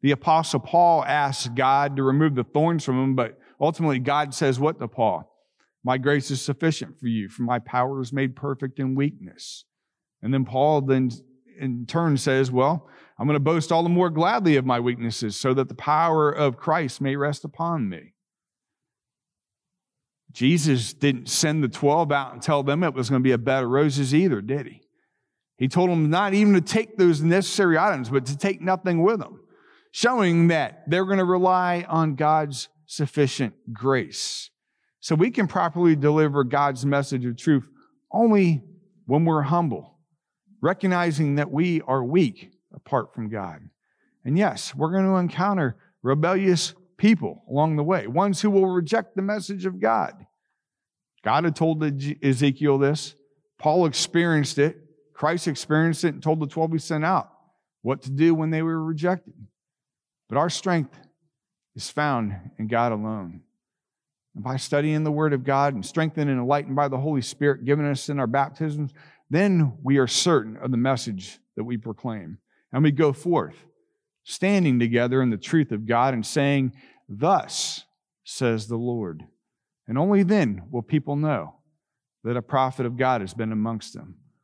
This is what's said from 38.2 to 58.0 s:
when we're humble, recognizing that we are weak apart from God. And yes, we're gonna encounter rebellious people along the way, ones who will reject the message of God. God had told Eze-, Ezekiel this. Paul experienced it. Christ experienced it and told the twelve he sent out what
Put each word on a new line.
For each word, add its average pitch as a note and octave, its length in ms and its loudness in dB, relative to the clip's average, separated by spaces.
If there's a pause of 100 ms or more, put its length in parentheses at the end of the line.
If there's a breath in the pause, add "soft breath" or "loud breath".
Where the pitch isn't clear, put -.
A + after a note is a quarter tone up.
when D3+ 200 2
we're D#3 180 2
humble, C#3+ 540 -2 (640)
recognizing E3+ 760 0
that D3 140 -2
we E3 320 0
are C3 220 -2
weak C#3 480 0 (220)
apart - 420 -4
from A2 140 -8
God. F#2 400 -10 (560)
And C#3 120 0
yes, F3+ 380 -2
we're D#3 160 -2
gonna F#3+ 240 2
encounter F3+ 600 -2 (260 soft breath)
rebellious E3+ 720 0 (220)
people E3 500 2
along D3+ 280 0
the D3 80 0
way, D3+ 240 -2
ones F3 340 0
who G#3+ 80 2
will G3 180 4
reject F3+ 480 -2
the F#3+ 60 -2
message G3 440 -6
of F#3 140 -6
God. A3 460 0 (1000)
God C3+ 200 2
had E3 120 0
told D#3 280 0
Eze-, C#3+ 400 -4
Ezekiel C#3 540 2
this. C#3 380 0 (440)
Paul E3 260 2
experienced D#3 720 0
it. D3+ 260 0 (300)
Christ E3+ 340 -2
experienced D#3+ 560 0
it D#3+ 120 0
and - 80 -18
told D#3+ 160 0
the D3+ 80 -4
twelve E3 240 -4
he D#3+ 80 -2
sent D#3 260 -4
out F3 260 -2 (500)
what B2+ 220 -4